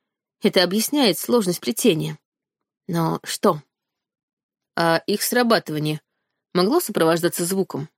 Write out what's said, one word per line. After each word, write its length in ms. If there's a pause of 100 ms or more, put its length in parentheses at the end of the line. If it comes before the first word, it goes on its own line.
(420)
Это 220
объясняет 560
сложность 400
плетения. 580 (720)
Но 360
что? 380 (1120)
А 300
их 160
срабатывание 800 (520)
могло 260
сопровождаться 680
звуком? 520